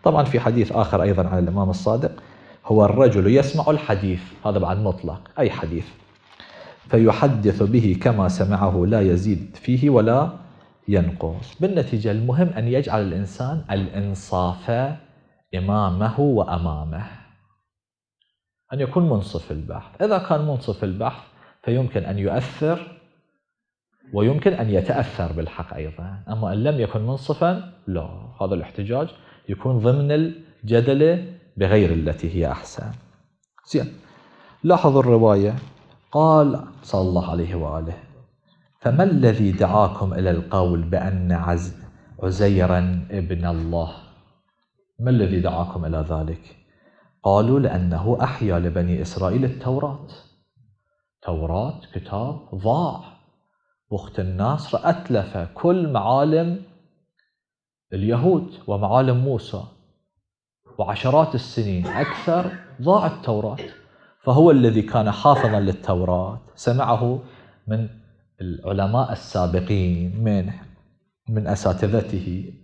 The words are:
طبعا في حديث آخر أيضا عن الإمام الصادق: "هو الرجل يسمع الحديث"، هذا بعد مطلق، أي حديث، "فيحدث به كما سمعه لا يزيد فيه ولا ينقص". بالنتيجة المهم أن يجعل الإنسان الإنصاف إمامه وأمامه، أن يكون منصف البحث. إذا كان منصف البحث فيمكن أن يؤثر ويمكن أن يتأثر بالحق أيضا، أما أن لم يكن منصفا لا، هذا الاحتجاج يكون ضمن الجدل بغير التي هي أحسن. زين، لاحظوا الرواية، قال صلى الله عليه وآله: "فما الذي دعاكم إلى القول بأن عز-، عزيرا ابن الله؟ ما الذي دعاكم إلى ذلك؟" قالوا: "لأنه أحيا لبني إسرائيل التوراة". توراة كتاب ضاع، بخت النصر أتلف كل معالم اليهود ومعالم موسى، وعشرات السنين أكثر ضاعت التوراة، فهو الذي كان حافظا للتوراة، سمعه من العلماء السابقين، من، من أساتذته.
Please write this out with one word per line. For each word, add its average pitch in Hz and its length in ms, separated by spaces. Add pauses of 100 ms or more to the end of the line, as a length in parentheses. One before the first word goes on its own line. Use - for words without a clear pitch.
طبعا 156 220
في 127 160
حديث 117 320
آخر 101 300
أيضا 92 260
عن 92 100
الإمام 92 320
الصادق: 110 520 (440)
"هو 107 180
الرجل 104 520
يسمع 139 340
الحديث"، 98 520 (240)
هذا 95 120
بعد 90 200
مطلق، 92 600
أي 120 120
حديث، 82 360 (1000)
"فيحدث 110 760
به 107 400
كما 104 260
سمعه 95 580
لا 107 140
يزيد 92 560
فيه 127 340
ولا 123 400 (580)
ينقص". 87 720
بالنتيجة 135 500
المهم 127 380
أن 113 200
يجعل 120 340
الإنسان 101 680
الإنصاف 95 1000 (840)
إمامه 101 680
وأمامه، 85 840 (1700)
أن 135 80
يكون 160 300
منصف 98 420
البحث. 78 500
إذا 208 160
كان 165 220
منصف 127 440
البحث 98 380 (400)
فيمكن 120 420
أن 98 140
يؤثر 127 840 (1120)
ويمكن 139 380
أن 113 180
يتأثر 98 640
بالحق 80 420
أيضا، 85 540
أما 107 240
أن 107 120
لم 147 160
يكن 110 200
منصفا 151 720 (140)
لا، 87 220 (320)
هذا 98 140
الاحتجاج 107 540 (400)
يكون 117 300
ضمن 143 340
الجدل 151 1200 (240)
بغير 98 360
التي 82 440
هي 80 160
أحسن. - 380 (800)
زين، - 160 (800)
لاحظوا 156 360
الرواية، 110 540 (580)
قال 151 520 (180)
صلى 98 180
الله 87 300
عليه 85 240
وآله: 80 400 (840)
"فما 135 240
الذي 113 480
دعاكم 98 600
إلى 92 180
القول 87 520
بأن 90 500
عز-، 87 440 (460)
عزيرا 90 880
ابن 87 360
الله؟ 82 460 (1080)
ما 127 100
الذي 95 300
دعاكم 87 440
إلى 78 260
ذلك؟" 80 460 (640)
قالوا: 110 380
"لأنه 90 600
أحيا 107 360
لبني 87 440
إسرائيل 98 420
التوراة". 131 600 (1160)
توراة 87 580 (140)
كتاب 127 600
ضاع، 127 460 (920)
بخت - 280
النصر 98 640
أتلف 110 520 (180)
كل 175 380
معالم 156 720 (1300)
اليهود 123 580 (160)
ومعالم 110 500
موسى، 123 460 (1160)
وعشرات 131 560
السنين 101 520
أكثر 170 680 (300)
ضاعت 180 300
التوراة، 107 440 (680)
فهو 151 280
الذي 117 320
كان 104 280
حافظا 113 500
للتوراة، 92 800 (140)
سمعه 120 640 (480)
من 107 220 (520)
العلماء 98 720
السابقين، 90 1120
من، 98 260 (800)
من 107 180
أساتذته. 95 1080 (120)